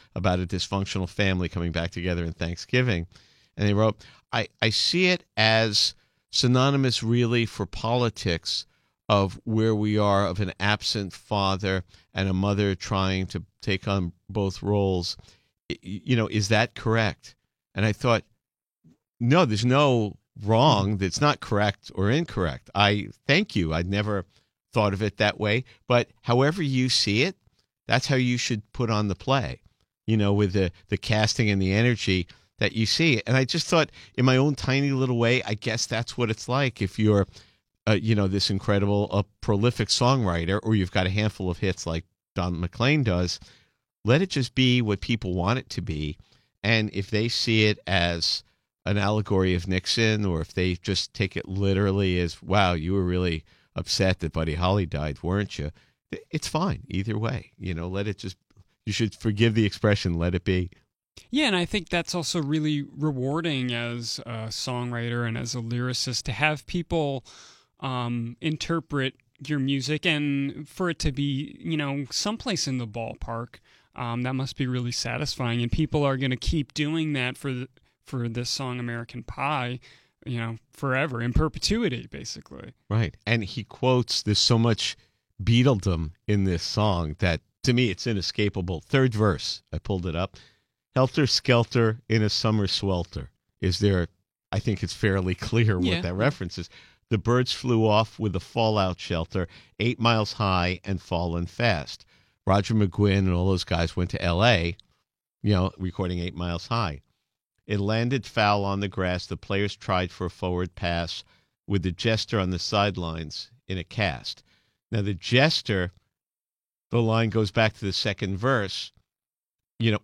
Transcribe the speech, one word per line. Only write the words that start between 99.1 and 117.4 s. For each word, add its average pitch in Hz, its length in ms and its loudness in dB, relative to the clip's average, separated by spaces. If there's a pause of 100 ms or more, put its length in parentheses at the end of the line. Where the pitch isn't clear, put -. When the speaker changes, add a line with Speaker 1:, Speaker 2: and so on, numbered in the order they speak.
Speaker 1:
eight 117 200 0
miles 110 340 2
high 92 500 0
and 95 180 -4
fallen 85 440 -2
fast." 87 600 -4 (400)
Roger 101 280 2
McGuinn 101 460 4
and 92 140 2
all 90 140 2
those 95 160 0
guys 82 320 -2
went 87 140 0
to - 120 -6
L 87 220 2
A, 87 320 4 (680)
you 104 100 4
know, 92 240 2
recording 90 420 -4
Eight 87 160 -6
Miles 85 320 -6
High. 98 340 -4 (680)
"It 104 120 -2
landed 113 460 -2
foul 104 400 2
on 98 160 -2
the 101 80 -2
grass. 90 380 -2
The 87 100 -8
players 98 380 -4
tried 92 360 -2
for - 140 -8
a 85 60 -4
forward 90 440 -4
pass 85 480 -4 (440)
with 101 160 0
the 90 80 0
jester 110 480 0
on 92 100 0
the 90 100 -2
sidelines 87 920 -2 (180)
in 95 100 -6
a 90 60 -6
cast." - 600 -6 (480)
Now, 110 120 0
the 101 100 -2
jester, 110 800 0 (960)
the 117 120 0
line 113 280 2
goes 104 220 0